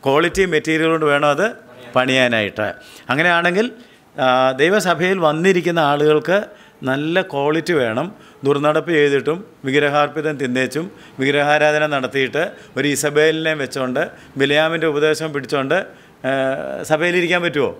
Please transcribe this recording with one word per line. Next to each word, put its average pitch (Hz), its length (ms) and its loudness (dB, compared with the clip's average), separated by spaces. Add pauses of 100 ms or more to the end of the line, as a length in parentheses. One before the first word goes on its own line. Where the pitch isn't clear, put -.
ക്വാളിറ്റി 165 400 2
മെറ്റീരിയൽ 160 480 0
കൊണ്ട് 156 120 0
വേണം 143 300 2
അത് 185 120 0 (480)
പണിയാനായിട്ട്. 123 720 0 (420)
അങ്ങനെയാണെങ്കിൽ, 175 560 2 (600)
ആ, - 20 4 (340)
ദൈവസഭയിൽ 180 560 2 (100)
വന്നിരിക്കുന്ന 170 540 2 (100)
ആളുകൾക്ക് 151 460 2 (460)
നല്ല 147 380 -2
ക്വാളിറ്റി 156 520 -2
വേണം. 127 340 -2 (380)
ദുർനടപ്പ് 151 520 0
ചെയ്തിട്ടും 143 400 2 (280)
വിഗ്രഹാർപ്പിതം 147 760 0
തിന്നേച്ചും 131 440 -2 (340)
വിഗ്രഹാരാധന 147 680 2 (100)
നടത്തിയിട്ട് 135 480 -2 (340)
ഒരു 127 180 0
ഇസബേലിനെ 156 680 0
വെച്ചോണ്ട് 131 420 -4 (340)
ബിലയാമിൻ്റെ 156 500 2
ഉപദേശം 151 460 0
പിടിച്ചോണ്ട്, 139 440 -2 (520)
ഏ, 135 40 0 (580)
സഭയിലിരിക്കാൻ 175 500 0
പറ്റുമോ? 147 380 -2